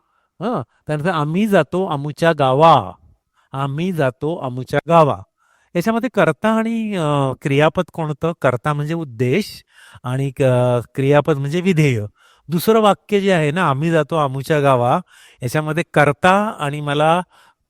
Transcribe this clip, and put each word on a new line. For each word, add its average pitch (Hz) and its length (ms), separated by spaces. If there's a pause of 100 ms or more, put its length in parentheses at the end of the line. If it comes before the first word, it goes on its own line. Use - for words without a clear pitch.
(420)
हं, 208 200 (260)
त्यानंतर 151 220
"आम्ही 165 380
जातो 185 380
अमुच्या 151 480
गावा," 135 580 (640)
"आम्ही 139 380
जातो 151 440
अमुच्या 127 520
गावा." 147 340 (540)
याच्यामध्ये 226 340
कर्ता 175 400
आणि, 220 460
अ, 143 460
क्रियापद 151 420 (100)
कोणतं? 160 380 (100)
कर्ता 147 320
म्हणजे 147 200
उद्देश 135 680 (400)
आणि 131 280
क-, 123 480 (160)
क्रियापद 143 420
म्हणजे 143 240
विधेय. 147 440 (420)
दुसरं 214 340
वाक्य 202 380
जे 196 140
आहे 156 180
ना, 170 180
"आम्ही 147 220
जातो 160 260
अमुच्या 139 420
गावा," 135 400 (440)
याच्यामध्ये 156 400 (100)
कर्ता 180 640
आणि 147 220
मला 151 400 (480)